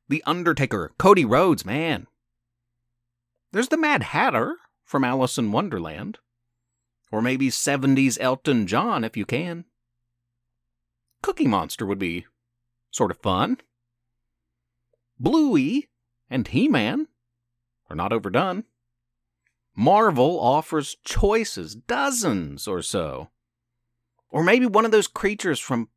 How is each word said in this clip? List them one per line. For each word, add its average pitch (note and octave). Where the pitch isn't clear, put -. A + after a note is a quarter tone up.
The C#3+
Undertaker, C#3+
Cody F#3+
Rhodes, C#3
man. C#3+
There's A#3
the D#4
Mad D4+
Hatter F#3
from C3+
Alice B2+
in G#2+
Wonderland, G#2+
or A2
maybe C3
seventies C3+
Elton B2+
John D3
if A2+
you G2+
can. E3+
Cookie E4
Monster G2
would G2
be F2
sort G2
of -
fun. A2+
Bluey A3+
and B2+
He-Man F3+
are D2+
not F2+
overdone. D3
Marvel E3
offers C#3+
choices, G3
dozens C3+
or F#2
so. D2+
Or D#3
maybe A#3+
one A3
of A3
those G#3+
creatures G3
from -